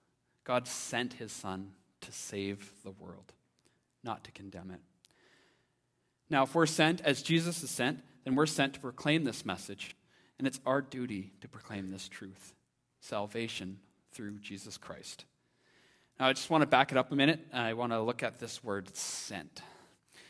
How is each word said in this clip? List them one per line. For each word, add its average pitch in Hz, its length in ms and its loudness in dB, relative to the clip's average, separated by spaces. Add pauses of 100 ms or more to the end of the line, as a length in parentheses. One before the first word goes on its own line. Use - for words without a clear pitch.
(440)
God 123 240 0
sent 123 460 -4
his 110 180 -10
Son 95 440 -8 (240)
to - 120 -16
save 101 720 -6
the 98 100 -14
world, 95 420 -18 (680)
not 110 220 -6
to - 80 -16
condemn 92 400 -14
it. 90 100 -14 (1500)
Now, 135 120 6
if 135 120 0
we're 165 100 8
sent 156 360 4
as 143 200 4
Jesus 165 400 2
is 135 80 -8
sent, 127 340 0 (200)
then 131 120 2
we're 151 120 6
sent 139 260 2
to - 60 -14
proclaim 147 440 2
this 117 220 -4
message, - 500 -8 (440)
and 135 80 0
it's - 180 -4
our 139 160 4
duty 120 600 -6
to - 60 -16
proclaim 98 440 -8
this 95 160 -10
truth, - 480 -18 (460)
salvation 104 800 -6 (300)
through 104 280 -10
Jesus 101 380 -12
Christ. - 480 -14 (920)
Now, 131 100 4
I 131 60 6
just - 160 -4
want 160 120 8
to 139 60 6
back 131 240 6
it 131 60 4
up 127 140 2
a 135 40 -2
minute. 151 360 4
I 117 220 0
want 117 180 -2
to 113 100 2
look 117 220 -2
at 113 160 -4
this 117 240 -10
word 98 320 -6
sent. - 640 -8 (680)